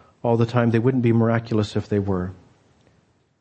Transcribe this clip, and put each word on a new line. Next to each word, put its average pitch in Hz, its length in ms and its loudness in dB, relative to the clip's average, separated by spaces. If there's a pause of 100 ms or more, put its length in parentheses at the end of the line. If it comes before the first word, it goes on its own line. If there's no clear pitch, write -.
(220)
all 117 140 2
the 117 100 2
time. 117 240 2
They 113 80 2
wouldn't 127 240 0
be 117 100 2
miraculous 113 640 0
if 104 140 -4
they 104 100 0
were. 95 320 -4 (1120)